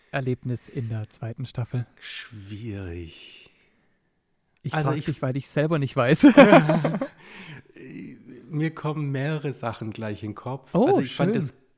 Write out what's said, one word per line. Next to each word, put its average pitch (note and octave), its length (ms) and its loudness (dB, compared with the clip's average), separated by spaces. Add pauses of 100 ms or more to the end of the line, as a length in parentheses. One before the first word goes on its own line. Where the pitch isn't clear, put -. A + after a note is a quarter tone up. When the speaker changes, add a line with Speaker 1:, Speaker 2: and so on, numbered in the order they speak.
(100)
Speaker 1:
Erlebnis B2+ 580 -4
in A#2 200 -6
der A2 220 -6
zweiten A#2 360 -10
Staffel? A#2+ 400 -6 (140)
Speaker 2:
Schwierig. G2 1500 -12 (1120)
Speaker 1:
Ich D3 120 -6
Speaker 2:
Also D3+ 160 2
Speaker 1:
frag D3+ 80 -2
Speaker 2:
ich C3 80 -6
Speaker 1:
dich, - 160 -4
weil C3 140 -2
ich's - 160 -8
selber D#3 260 0
nicht C#3 180 -2
weiß. C#3 360 6
<laughs> - 20 -6
Speaker 2:
<laughs> - 2250 2
Mir D#3 260 -2
kommen D3+ 360 -4
mehrere C#3+ 420 -2
Sachen A2 380 -6
gleich G#2 320 -8
in G#2+ 80 -6
den G2+ 60 -10
Kopf. - 380 -8
Speaker 1:
Oh, G#3+ 120 4
Speaker 2:
Also F4+ 160 4
ich B2+ 120 -8
fand G3+ 200 2
Speaker 1:
schön. - 20 0
Speaker 2:
das D3+ 180 -4 (240)